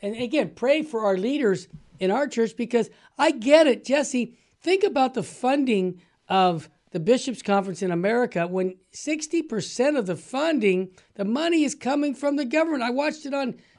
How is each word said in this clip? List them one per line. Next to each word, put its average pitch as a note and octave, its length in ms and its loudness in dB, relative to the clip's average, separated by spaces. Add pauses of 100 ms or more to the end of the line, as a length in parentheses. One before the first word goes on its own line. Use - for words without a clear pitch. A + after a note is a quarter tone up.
and G#3 160 -6
again, A#3+ 380 -2
pray C#4+ 280 2
for A#3 220 -6
our G3 120 2
leaders G#3+ 500 0 (320)
in F#3+ 120 0
our C4+ 160 0
church, A3+ 280 -2
because A#3 340 0 (280)
I D4+ 140 4
get C#4+ 340 6
it, A#3 180 2
Jesse. B3+ 540 -2 (240)
Think F#4+ 220 2
about C4 320 0
the G#3+ 80 -2
funding A#3+ 760 0 (300)
of F3+ 400 2 (220)
the F3 80 -4
Bishops' A#3+ 420 0
Conference G3 400 -2
in F#3+ 80 0
America G3 560 0
when F#3 300 -2 (160)
sixty D4+ 500 -4
percent C#4 560 -2
of A3 80 -2
the F3 100 -4
funding, G#3+ 760 0 (260)
the G3+ 100 -6
money D#4 380 0
is C4+ 100 0
coming C#4+ 400 -2
from C#4+ 220 -2
the C#4+ 100 -2
government. D#4 380 -2
I A#3+ 80 -2
watched D4 340 -4
it C4+ 80 -8
on, C4+ 220 -4 (240)